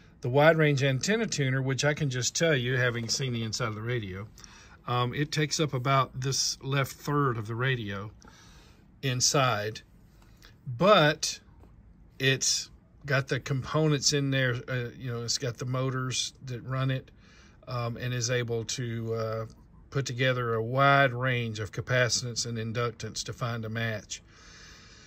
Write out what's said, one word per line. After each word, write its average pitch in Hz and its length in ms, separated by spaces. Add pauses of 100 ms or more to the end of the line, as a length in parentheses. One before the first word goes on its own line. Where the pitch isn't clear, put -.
(220)
the 127 80
wide 147 260
range 147 280
antenna 185 420
tuner, 135 380
which 131 200
I 147 120
can 143 160
just 123 240
tell 165 200
you, 127 220
having 117 320
seen 131 240
the 117 80
inside 113 280
of 107 60
the 107 60
radio, 107 460 (580)
um, 123 300
it 147 160
takes 151 280
up 151 140
about 131 480
this - 400
left 135 300
third 139 460
of 104 100
the 113 80
radio 107 560 (920)
inside, 123 800 (960)
but 165 640 (800)
it's - 500 (360)
got 135 220
the 139 120
components 147 760
in 139 180
there, 131 240 (120)
uh, 123 300
you 131 140
know, 117 100
it's 117 160
got 123 220
the 127 60
motors 131 680 (100)
that 127 200
run 131 260
it, 131 220 (560)
um, 120 300
and 123 180
is 120 160
able 120 340
to, 117 480
uh, 110 320 (460)
put 135 160
together 123 480
a 110 80
wide 135 500
range 120 460
of 104 120
capacitance 123 760
and 117 100
inductance 113 680
to - 80
find 117 320
a 110 60
match. 110 540 (840)